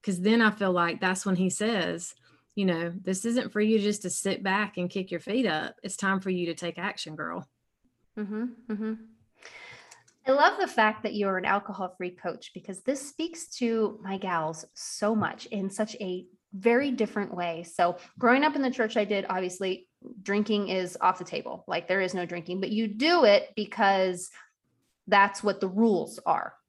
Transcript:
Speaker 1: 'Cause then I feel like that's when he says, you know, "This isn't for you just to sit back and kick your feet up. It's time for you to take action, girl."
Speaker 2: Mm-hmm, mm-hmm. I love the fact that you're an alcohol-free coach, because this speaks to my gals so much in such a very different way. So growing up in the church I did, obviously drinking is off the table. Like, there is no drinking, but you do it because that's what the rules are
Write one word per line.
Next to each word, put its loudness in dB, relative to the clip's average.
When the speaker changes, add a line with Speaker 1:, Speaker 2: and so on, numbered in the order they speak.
Speaker 1:
'Cause -2
then 4
I 6
feel 0
like 2
that's 0
when 2
he 2
says, -2
you -2
know, 0
"This -4
isn't -2
for 0
you 4
just 0
to -6
sit -4
back 0
and -2
kick -6
your -4
feet -2
up. -2
It's -10
time 0
for -6
you -2
to -4
take -8
action, -8
girl." -8
Speaker 2:
Mm-hmm, -6
mm-hmm. -4
I 4
love 6
the 2
fact 2
that -4
you're 0
an -2
alcohol-free -2
coach, -10
because -12
this -4
speaks -10
to 0
my -6
gals -4
so -2
much -2
in -4
such -4
a -6
very 2
different -2
way. -4
So 0
growing 6
up 4
in 0
the 2
church 0
I 2
did, -2
obviously -4
drinking 0
is -2
off 2
the -8
table. -8
Like, -4
there 2
is -2
no -2
drinking, -8
but -4
you 0
do 4
it 6
because 0
that's 6
what 2
the 0
rules 2
are 0